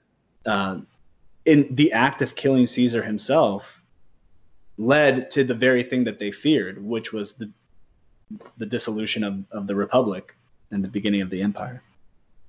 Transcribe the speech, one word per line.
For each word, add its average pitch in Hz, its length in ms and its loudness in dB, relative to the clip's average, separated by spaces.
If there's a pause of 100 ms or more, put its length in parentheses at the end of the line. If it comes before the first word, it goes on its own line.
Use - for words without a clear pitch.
(460)
uh, 98 340 -2 (680)
in 147 260 6
the 151 220 4
act 131 280 2
of 127 140 -4
killing 131 320 2
Caesar 117 340 0
himself 107 800 -2 (960)
led 131 540 2
to 139 120 2
the 123 100 -2
very 123 300 4
thing 127 200 0
that 107 160 -4
they 104 120 -4
feared, 101 520 0
which 113 280 -6
was 104 220 -8
the, 107 160 -12 (1080)
the 113 80 -8
dissolution 110 580 -4
of, 98 280 -6
of 101 160 -8
the 101 80 -2
Republic 101 600 -2 (360)
and 101 120 -2
the 95 40 -6
beginning 101 340 -2
of 92 80 -6
the 92 120 -6
empire. 104 400 -6 (680)